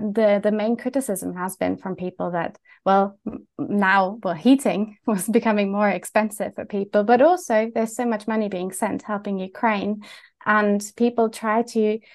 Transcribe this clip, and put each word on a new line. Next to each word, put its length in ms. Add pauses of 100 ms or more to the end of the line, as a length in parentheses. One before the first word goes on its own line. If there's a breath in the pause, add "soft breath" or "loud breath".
(140)
the, 280
the 100
main 240
criticism 580
has 220
been 220
from 180
people 360
that, 260 (260 soft breath)
well, 420
m-, 200 (120)
now, 640
well, 120
heating 680
<laughs> 40
was 200
becoming 460
more 160
expensive 680
for 100
people, 380
but 180
also 520
there's 220
so 80
much 240
money 220
being 220
sent 300
helping 360
Ukraine, 640 (460 loud breath)
and 480
people 320
try 340
to, 360 (160 soft breath)